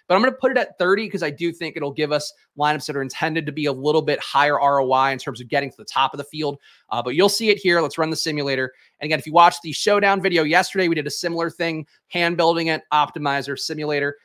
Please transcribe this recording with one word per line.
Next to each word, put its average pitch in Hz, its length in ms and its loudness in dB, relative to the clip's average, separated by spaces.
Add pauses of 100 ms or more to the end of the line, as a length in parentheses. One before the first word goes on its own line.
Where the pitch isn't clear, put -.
but 180 80 2
I'm 196 60 6
gonna 247 160 2
put 262 160 0
it 262 40 2
at - 220 -4
thirty 196 300 0
'cause 175 160 -6
I 156 60 -2
do 170 200 -4
think 165 260 -8
it'll 143 140 -6
give 143 220 -2
us 147 200 -2 (240)
lineups 151 300 0
that 151 80 -6
are 139 80 -2
intended 156 440 -4
to 147 60 -8
be 147 140 -4
a 143 60 0
little 151 300 0
bit 143 180 0
higher 143 400 2
R 139 200 4
O 131 120 0
I 131 180 4
in 131 80 -4
terms 123 220 -10
of 123 80 -14
getting 139 240 -2
to - 40 -20
the 110 80 -18
top 131 300 -2
of 139 40 -12
the 139 60 -6
field. 147 340 -6 (320)
Uh, 117 120 -2
but 127 140 -4
you'll 190 120 6
see 220 220 0
it 202 80 2
here. 175 220 2
Let's 147 180 -2
run 160 120 0
the 156 60 -4
simulator. 139 560 -4 (280)
And 151 80 -6
again, 156 100 0
if 131 80 -10
you 151 60 -10
watched 175 300 6
the 160 100 -8
showdown 196 500 2
video 170 220 2
yesterday, 175 420 2
we 165 80 2
did 147 140 -4
a - 20 -8
similar 170 400 -4
thing, 160 380 -4 (180)
hand 175 300 -2
building 165 320 2
it, 160 140 -2 (100)
optimizer, 143 640 -2
simulator. 147 680 -4